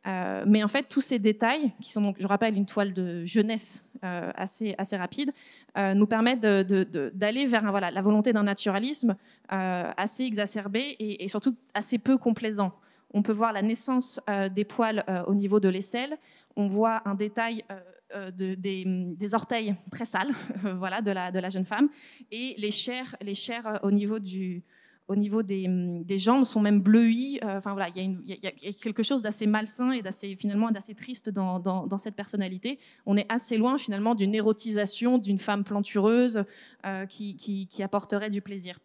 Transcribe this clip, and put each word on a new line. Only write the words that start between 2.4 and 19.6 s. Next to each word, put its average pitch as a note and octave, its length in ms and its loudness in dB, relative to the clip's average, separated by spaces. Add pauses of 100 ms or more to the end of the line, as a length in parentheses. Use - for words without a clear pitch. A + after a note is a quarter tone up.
une G3 100 2
toile G3 280 -2
de F3 320 -4
jeunesse, A3 600 0 (180)
euh, F3 320 -4
assez, G3 420 -6
assez G3 200 -4
rapide, C4 340 -4 (460)
euh, G3 160 2
nous G#3 140 6
permettent A3+ 340 2
de, G3+ 220 6
de, F#3+ 200 4
de, C#3 300 -4
d'aller G#3+ 320 0
vers A#3 200 4
un, G3+ 60 2
voilà, F#3 200 0
la F#3+ 100 -2
volonté G#3 320 4
d'un G#3 100 4
naturalisme, G#3 720 0 (360)
euh, F#3 460 -2
assez G#3+ 260 -4
exacerbé G#3+ 760 -2
et, G#3+ 240 -6
et F#3+ 40 -4
surtout G#3+ 280 0 (180)
assez - 240 -2
peu C4 200 4
complaisant. G#3+ 540 0 (420)
On G#3 100 4
peut A3 80 2
voir A3 200 2
la G3+ 100 -2
naissance, B3 580 0 (100)
euh, G3 200 2
des G3+ 160 0
poils, A3 420 0
euh, F3+ 180 0
au G3 80 2
niveau G3+ 260 4
de G3 100 6
l'aisselle. A#3+ 480 -4 (380)
On G3+ 120 2
voit A3 400 2
un G3+ 80 0
détail, G#3+ 560 -4
euh, F#3+ 80 -12 (360)
euh, F#3+ 160 -8
de, F#3 240 -4
des, F#3+ 300 -4
des F#3 480 -2
orteils A3 420 0 (160)